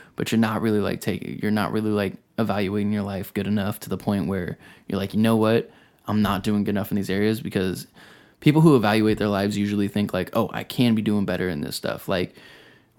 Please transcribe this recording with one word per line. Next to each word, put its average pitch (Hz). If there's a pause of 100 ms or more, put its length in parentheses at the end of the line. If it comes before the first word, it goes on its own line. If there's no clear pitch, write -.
(160)
but -
you're 113
not 110
really, 107
like, 95
taking, -
you're 104
not 107
really, 107
like, 104 (200)
evaluating 104
your 104
life 98
good 98
enough 101
to -
the 160
point 101
where 92 (300)
you're 98
like, 98
"You 101
know 113
what? 110 (360)
I'm 107
not 98
doing 104
good 104
enough 95
in 104
these 95
areas," 107
because 92 (540)
people 151
who 160
evaluate 107
their 104
lives 101
usually 101
think, 101
like, 92
"Oh, 110
I 104
can 120
be 107
doing 104
better 92
in 73
this -
stuff." -
Like, 92 (640)